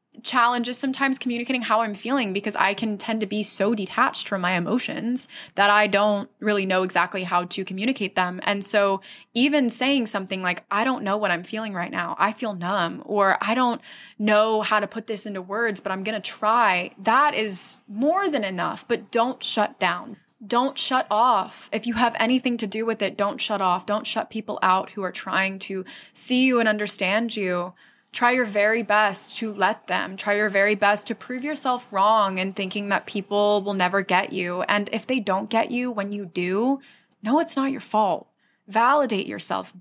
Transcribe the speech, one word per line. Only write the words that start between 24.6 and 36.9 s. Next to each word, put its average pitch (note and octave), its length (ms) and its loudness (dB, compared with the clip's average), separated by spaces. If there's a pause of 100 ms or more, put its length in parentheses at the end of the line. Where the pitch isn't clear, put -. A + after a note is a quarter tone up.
out F#3+ 300 2
who G3+ 100 -8
are F3+ 100 -4
trying F#3+ 480 -2
to F#3+ 240 -6 (300)
see B3+ 320 2
you B3+ 140 4
and A3+ 100 4
understand G#3+ 680 0
you. F3+ 380 -2 (440)
Try B3 140 4
your B3+ 140 2
very G#3 360 2
best G#3 560 0
to A3 160 -6
let G3 320 0
them. F#3+ 320 -4
Try G3+ 160 -2
your G#3 160 2
very G3+ 240 4
best G#3 320 2
to A3+ 80 -6
prove B3 300 -8
yourself C#4 480 -4
wrong G3+ 480 4
and F#3+ 160 -4
thinking G3+ 340 -6
that G3 160 0
people G#3 560 2
will G3 140 -4
never F#3+ 260 2
get F#3 320 0
you. F3+ 300 -4
And G3+ 280 0
if F3 140 -4
they C4 140 0
don't G3+ 320 -2
get A3+ 180 0
you B3 220 -4
when G3+ 200 -4
you G3+ 140 -8
do, F#3+ 540 0 (420)